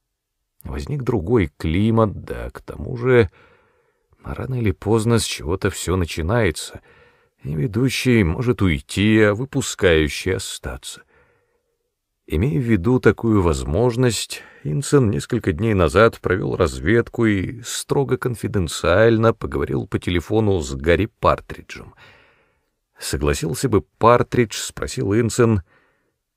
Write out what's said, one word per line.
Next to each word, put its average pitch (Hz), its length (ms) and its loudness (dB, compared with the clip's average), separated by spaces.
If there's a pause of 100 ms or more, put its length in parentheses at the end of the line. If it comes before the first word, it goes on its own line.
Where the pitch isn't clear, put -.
(640)
Возник 71 380 -8
другой 107 560 0
климат, 104 680 0
да - 280 -10
к - 100 -18
тому - 340 -12
же 120 360 4 (920)
рано 120 360 -8
или 107 120 0
поздно 113 460 2
с 107 60 0
чего-то 92 480 -4
всё - 240 -4
начинается, 90 840 -2 (640)
и 143 120 -8
ведущий 123 680 0
может 113 380 0
уйти, 98 600 2
а 104 120 4
выпускающий 92 1000 0
остаться. - 680 -12 (1300)
Имея 139 320 0
в 131 40 -2
виду 117 360 2
такую 107 440 2
возможность, 101 960 0 (220)
Инсен 139 480 2
несколько 117 400 -2
дней 104 240 -2
назад 92 460 4
провёл 92 340 -2
разведку 92 680 0
и 107 360 -2
строго 131 560 -4
конфиденциально 110 1120 2
поговорил 69 540 -4
по 110 140 -4
телефону 98 600 0
с 69 140 -6
Гарри 80 340 2 (120)
Партриджем. - 760 -4 (1040)
«Согласился 76 720 -2
бы 101 120 4 (180)
Партридж, — 117 580 4
спросил - 560 -6
Инсен, — 113 480 2 (760)